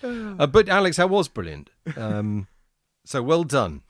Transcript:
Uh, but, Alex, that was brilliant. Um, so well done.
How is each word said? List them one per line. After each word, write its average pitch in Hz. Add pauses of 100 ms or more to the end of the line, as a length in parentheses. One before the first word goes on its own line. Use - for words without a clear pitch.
Uh, 214
but, 202
Alex, 190
that 180
was 185
brilliant. 78 (280)
Um, 104 (580)
so 147
well 160
done. 113